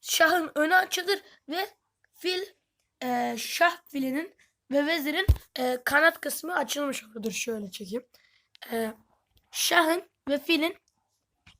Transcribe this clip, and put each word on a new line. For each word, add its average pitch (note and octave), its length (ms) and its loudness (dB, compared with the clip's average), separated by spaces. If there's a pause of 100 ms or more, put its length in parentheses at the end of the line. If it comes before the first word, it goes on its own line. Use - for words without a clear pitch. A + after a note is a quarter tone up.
şahın E4 540 2
önü D#4 200 2
açılır F#4 480 0 (260)
ve F#4 200 -4 (460)
fil, F#4 280 -4 (600)
e, A#3+ 360 -2
şah E4+ 380 2 (100)
filinin C#4 480 -4 (360)
ve C#4+ 160 2
vezirin, D#4+ 400 -2 (320)
e, B3+ 260 -2
kanat D#4+ 360 4
kısmı D#4 340 -6
açılmış C#4 500 -2
olur. G#3+ 180 -14
Dur A3+ 80 -2
şöyle G#3 400 -6
çekeyim. G#3+ 360 -10 (680)
E, A3+ 200 -4 (580)
şahın E4+ 520 2 (260)
ve C#4 100 2
filin E4 380 0 (840)